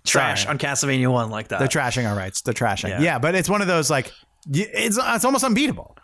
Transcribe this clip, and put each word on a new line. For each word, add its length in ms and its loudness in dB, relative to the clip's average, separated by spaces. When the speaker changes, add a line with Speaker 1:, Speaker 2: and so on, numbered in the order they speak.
Speaker 1:
trash 380 0
Speaker 2:
Sorry. 80 -2
Speaker 1:
on 80 -2
Castlevania 520 0
one 200 0
like 180 -8
that. 100 -4
Speaker 2:
They're 100 0
trashing 380 -2
our 80 0
rights. 280 -4
They're 100 -2
trashing. 380 -2
Speaker 1:
Yeah. 100 -2
Speaker 2:
Yeah, 180 2
but 160 2
it's 140 0
one 140 2
of 40 0
those, 220 2
like, 240 0
y-, 280 0
it's, 280 0
it's 220 0
almost 200 2
unbeatable. 600 0